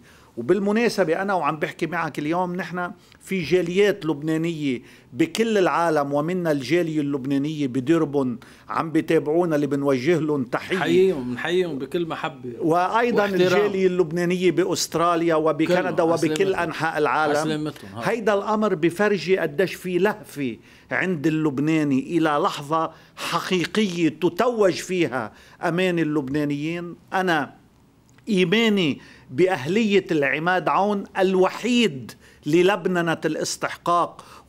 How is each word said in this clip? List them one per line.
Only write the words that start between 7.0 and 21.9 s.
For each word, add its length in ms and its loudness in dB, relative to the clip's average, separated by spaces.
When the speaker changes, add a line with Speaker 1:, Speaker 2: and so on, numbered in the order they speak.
Speaker 1:
اللبنانية 640 -2
بدربن 720 0
عم 240 -2
بتابعونا 640 2
اللي 100 2
بنوجه 520 2
لهم 260 0
تحية. 320 -4
Speaker 2:
نحييهم، 580 2
نحييهم 440 -2
بكل 280 -4
محبة 540 -8
Speaker 1:
وأيضًا 640 2
Speaker 2:
واحترام. 180 0
Speaker 1:
الجالية 460 2
اللبنانية 640 2
بأستراليا 840 0
وبكندا 560 2
Speaker 2:
كلهم. 200 2
Speaker 1:
وبكل 220 0
Speaker 2:
عسلامتهم. 280 0
Speaker 1:
أنحاء 380 -2
العالم. 380 2
Speaker 2:
عسلامتهم. 580 -4
ها. 160 -4
Speaker 1:
هيدا 240 0
الأمر 400 0
بفرجي 640 0
قديش 360 0
في 240 -4
لهفة 580 -2
عند 360 -2
اللبناني 920 0